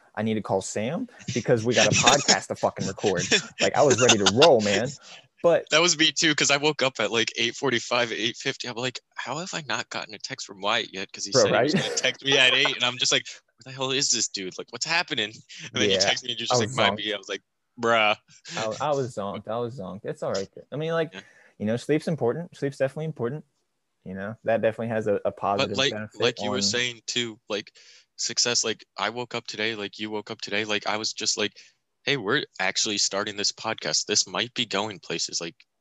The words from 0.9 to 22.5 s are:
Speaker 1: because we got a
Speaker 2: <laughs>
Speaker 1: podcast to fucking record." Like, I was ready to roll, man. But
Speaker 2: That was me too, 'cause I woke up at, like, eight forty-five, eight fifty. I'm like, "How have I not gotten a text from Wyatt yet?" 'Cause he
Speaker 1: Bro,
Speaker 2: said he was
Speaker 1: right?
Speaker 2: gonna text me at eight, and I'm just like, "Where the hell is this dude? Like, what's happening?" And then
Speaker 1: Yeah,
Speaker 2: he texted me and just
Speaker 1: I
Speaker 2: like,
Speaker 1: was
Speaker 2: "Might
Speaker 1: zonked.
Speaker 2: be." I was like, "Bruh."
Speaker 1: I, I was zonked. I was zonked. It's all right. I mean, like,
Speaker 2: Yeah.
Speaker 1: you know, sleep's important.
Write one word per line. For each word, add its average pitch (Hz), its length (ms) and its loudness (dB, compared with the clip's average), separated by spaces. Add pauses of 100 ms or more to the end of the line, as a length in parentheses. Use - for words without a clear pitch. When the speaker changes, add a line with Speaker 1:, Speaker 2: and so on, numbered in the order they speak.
Speaker 1:
because 120 300 2
we 120 120 2
got 110 120 6
a 107 40 4
Speaker 2:
<laughs> - 20 2
Speaker 1:
podcast 127 540 4
to 107 80 -4
fucking 98 300 -2
record." 98 440 0 (300)
Like, - 160 2
I 135 80 8
was 127 160 6
ready 120 180 6
to 101 80 2
roll, 120 360 8
man. 104 360 0 (460)
But 170 280 4
Speaker 2:
That 151 100 6
was 170 160 4
me 160 140 4
too, 156 240 2
'cause 139 160 2
I 139 60 4
woke 147 260 2
up 131 160 -2
at, 104 120 2
like, 113 260 2
eight 117 180 -2
forty-five, 120 560 0
eight 107 260 -2
fifty. - 300 -6
I'm 120 80 -8
like, 123 240 -6 (160)
"How 127 240 -8
have 185 140 -10
I 170 80 -4
not 120 280 -6
gotten - 240 -8
a 98 60 -16
text - 280 -10
from 101 140 -16
Wyatt 107 320 -2
yet?" 95 200 -8
'Cause 98 120 -10
he 98 60 -8
Speaker 1:
Bro, 127 160 6
Speaker 2:
said - 80 4
he 107 80 6
was 147 100 0
Speaker 1:
right? - 0 -
Speaker 2:
gonna - 180 0
text - 340 -2
me 139 120 4
at 127 160 6
eight, 135 220 2
and 117 100 -2
I'm 123 120 -2
just - 140 2
like, 135 180 0
"Where - 360 -20
the 131 60 -16
hell 131 200 -4
is 135 200 0
this 117 160 0
dude? 92 300 -8
Like, 92 140 -12
what's - 140 -8
happening?" 147 480 -2 (400)
And 131 80 0
then - 80 2
Speaker 1:
Yeah, - 0 -
Speaker 2:
he - 80 2
texted 123 280 2
me 123 60 -8
and 113 80 -8
just 117 140 0
Speaker 1:
I 123 60 4
Speaker 2:
like, 123 100 2
Speaker 1:
was 131 40 -10
Speaker 2:
"Might 113 220 4
Speaker 1:
zonked. - 20 -10
Speaker 2:
be." 107 160 -4
I 101 40 -4
was 98 120 -12
like, 101 120 -6 (380)
"Bruh." 113 380 4 (380)
Speaker 1:
I, 110 80 -4 (160)
I 147 120 0
was 135 240 -2
zonked. 101 320 -8
I 110 100 -4
was 120 220 -6
zonked. 92 260 -10
It's 147 180 -8
all 135 100 -4
right. 98 160 -4 (220)
I - 40 -10
mean, 156 180 -4
like, 165 200 -2
Speaker 2:
Yeah. 95 80 -12 (360)
Speaker 1:
you 104 80 -6
know, 113 120 0
sleep's 151 300 0
important. 151 480 -2